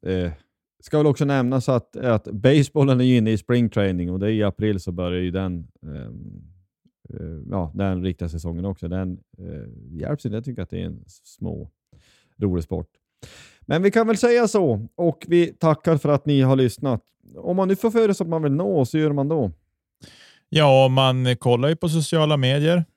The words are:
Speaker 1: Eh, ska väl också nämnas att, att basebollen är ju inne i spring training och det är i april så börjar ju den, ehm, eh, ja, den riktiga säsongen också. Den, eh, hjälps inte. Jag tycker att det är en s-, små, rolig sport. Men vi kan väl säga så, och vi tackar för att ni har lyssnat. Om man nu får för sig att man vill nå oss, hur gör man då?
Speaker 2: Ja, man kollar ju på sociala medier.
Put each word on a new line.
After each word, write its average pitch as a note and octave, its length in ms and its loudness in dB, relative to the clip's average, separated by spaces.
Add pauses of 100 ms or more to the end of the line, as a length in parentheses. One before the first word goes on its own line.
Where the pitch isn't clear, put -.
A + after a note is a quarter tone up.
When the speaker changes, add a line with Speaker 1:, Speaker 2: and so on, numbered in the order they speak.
Speaker 1:
Eh, F2+ 300 -2 (480)
ska - 180 -4
väl D3+ 100 2
också D3 180 0
nämnas C3+ 440 0
att, B2 260 -2
att A#2 360 0
basebollen C3+ 720 2
är B2+ 40 4
ju B2+ 120 4
inne A2 140 2
i G#2+ 60 0
spring A#2+ 320 0
training F2+ 420 0
och F#2+ 80 -4
det G2+ 80 -2
är A2 40 0
i G#2+ 120 0
april G2+ 360 -2
så F2+ 120 -10
börjar F2+ 300 -4
ju F2+ 100 -4
den, F2+ 360 -6 (140)
ehm, A1+ 600 -16 (680)
eh, D#2+ 420 -12
ja, F2 240 -4
den F#2+ 280 -2
riktiga F2 260 -4
säsongen E2+ 360 -8
också. F#2 220 -8
Den, F#2 320 -6 (180)
eh, D#2 600 -16
hjälps C#3+ 260 -8
inte. G#2 100 -6
Jag A#2 100 -8
tycker A#2+ 160 -10
att F2 80 -10
det F2+ 120 -8
är F2+ 40 -8
en D#2 200 -12
s-, - 180 -20
små, C#2+ 480 -12 (680)
rolig F2+ 260 -2
sport. E2 260 -8 (760)
Men D#3+ 180 0
vi G3+ 80 4
kan A3+ 160 2
väl A3 100 0
säga A#3+ 300 4
så, B2 480 0
och E3+ 320 -2
vi E3+ 200 4
tackar D#3 500 0
för D3 120 -2
att C#3+ 160 2
ni C#3+ 160 4
har C3 140 4
lyssnat. B2+ 460 0 (360)
Om F3 180 -4
man F#3+ 120 0
nu F#3+ 80 2
får A3 160 -2
för A3 220 2
sig F#3+ 100 -4
att E3 60 -6
man D#3+ 140 -2
vill C#3+ 80 0
nå F3 280 0
oss, B2+ 140 0
hur D#3 60 2
gör D#3 120 2
man C#3+ 160 -2
då? C#3+ 240 -2 (1000)
Speaker 2:
Ja, C3+ 380 6
man C3 480 2
kollar B2 340 2
ju E3 60 0
på E3+ 140 -4
sociala D#3 480 0
medier. D3 480 2 (120)